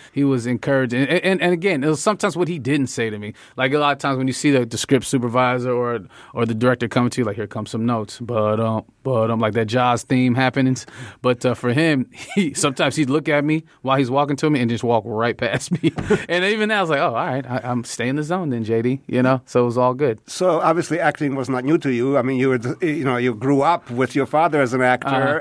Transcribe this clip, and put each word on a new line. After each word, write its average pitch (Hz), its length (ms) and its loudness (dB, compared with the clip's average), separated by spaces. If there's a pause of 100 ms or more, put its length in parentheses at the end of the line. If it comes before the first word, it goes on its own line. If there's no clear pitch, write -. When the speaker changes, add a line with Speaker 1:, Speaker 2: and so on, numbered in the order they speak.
(120)
Speaker 1:
He 143 120 0
was 131 220 2
encouraging. 127 640 0
And, 165 160 0
and, 190 180 2
and 180 120 2
again, 165 300 0
it 151 40 0
was 156 160 0
sometimes 196 340 0
what 175 100 0
he 165 120 -6
didn't 135 280 0
say 117 220 -4
to 107 80 -8
me. 104 160 -10 (240)
Like, 131 160 0
a 147 60 2
lot 143 140 2
of 135 40 -4
times 139 220 -2
when 131 80 0
you 127 60 -2
see 147 180 2
the, 127 120 4
the 117 140 -6
script - 300 2
supervisor 123 680 0
or, 120 280 -2 (340)
or 117 100 0
the 113 80 -2
director 120 340 2
coming 120 240 2
to 127 100 -4
you, 117 40 2
like, 101 120 -4
"Here 107 100 -6
comes 117 240 -8
some 113 160 -4
notes," 113 320 -4
but, 107 400 0
um, 113 240 0 (180)
but, 113 300 0
um, 113 80 0
like 110 140 2
that 113 120 0
Jaws 120 380 0
theme 127 320 2
happens. 131 500 0 (380)
But, 123 240 0
uh, 123 80 0
for 120 180 -2
him, 147 380 2
<laughs> - 240 -12
he, 180 180 2
sometimes 143 420 0
he'd 147 140 0
look 143 180 0
at 147 160 2
me 156 200 0 (180)
while 135 160 2
he's 127 140 2
walking 143 240 2
to 156 160 0
me 143 80 2
and 120 100 2
just 113 140 -2
walk 117 220 4
right 113 320 -2
past 120 340 -4 (100)
me. 165 120 2 (160)
<laughs> 202 180 2
And 175 160 0
even 214 240 0
then, 220 100 0
I 196 40 2
was 170 80 -2
like, 143 100 2
"Oh, 143 160 0
all 123 100 -2
right, 127 240 -4
I, 123 140 -4
I'm 123 220 -4
staying 117 260 -4
in 139 60 -2
the 151 60 -2
zone 170 260 -4
then, 117 160 -2
J 113 160 2
D," 127 260 0
you 123 160 0
know? 131 220 2
So - 160 0
it 123 40 4
was 120 120 -2
all 127 160 2
good. 127 260 -2 (100)
Speaker 2:
So 175 300 0
obviously 160 400 0
acting 147 360 0
was 131 120 -4
not 127 160 -2
new 151 140 2
to 143 120 0
you. 131 280 2
I 127 40 4
mean, 131 160 0
you 131 120 2
were, 127 100 2 (220)
you 151 240 -2
know, 127 100 0
you 123 180 0
grew 135 280 0
up 165 280 0
with 123 240 -2
your 139 120 0
father 151 360 2
as 123 120 0
an 127 80 0
actor, 127 260 2
Speaker 1:
Uh-huh, 139 340 0